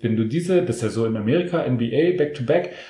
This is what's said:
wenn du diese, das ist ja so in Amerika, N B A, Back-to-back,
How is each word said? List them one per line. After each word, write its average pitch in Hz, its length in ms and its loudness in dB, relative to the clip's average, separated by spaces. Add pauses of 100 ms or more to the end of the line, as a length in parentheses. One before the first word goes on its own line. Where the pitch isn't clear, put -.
wenn 110 160 0
du 110 80 2
diese, 170 380 2
das - 140 -2
ist - 40 -6
ja 110 80 0
so 113 160 0
in 110 100 0
Amerika, 156 460 0
N 127 160 0
B 117 160 -2
A, 160 240 2
Back-to-back, 147 540 0 (180)